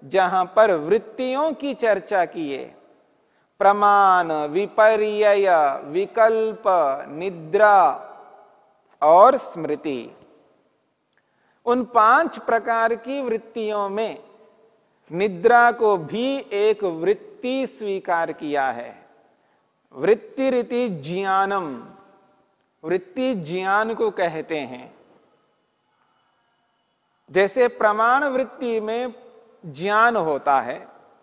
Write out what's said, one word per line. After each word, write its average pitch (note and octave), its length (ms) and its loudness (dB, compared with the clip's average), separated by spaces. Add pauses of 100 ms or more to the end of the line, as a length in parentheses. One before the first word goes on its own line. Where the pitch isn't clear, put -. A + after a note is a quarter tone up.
जहां F#3 420 0
पर G#3+ 260 4
वृत्तियों B3+ 800 -2
की C4+ 220 -8
चर्चा G3 500 -2
की D3+ 300 -8
है, C3 100 -10 (920)
प्रमाण, G3 720 4
विपर्यय, G3 1500 2
विकल्प, A3 760 0 (460)
निद्रा F3 1000 2 (920)
और F#3 340 8
स्मृति, D3+ 800 -8 (1500)
उन A#3+ 200 0
पांच A#3+ 540 2
प्रकार A3+ 560 -2
की B3+ 280 -8
वृत्तियों G#3+ 680 -6
में G3 360 -8 (880)
निद्रा G#3+ 600 2
को G#3 240 0
भी A3+ 420 -6 (140)
एक G#3 320 0
वृत्ति G#3 840 -4
स्वीकार F#3 680 -6
किया C#3+ 380 -4
है। A#2+ 360 -12 (840)
वृत्तिरिति A#3+ 960 -2
ज्ञानम, F#3 1000 -4 (960)
वृत्ति F#3+ 500 -4
ज्ञान F#3+ 600 -2
को A3 160 -2
कहते D#3+ 480 -4
हैं। B2+ 360 -14 (2250)
जैसे G3 380 2
प्रमाण A#3 560 2
वृत्ति B3 560 -4
में A#3 340 -6 (520)
ज्ञान G3+ 500 0
होता C#3+ 440 0
है A#2+ 280 -10 (340)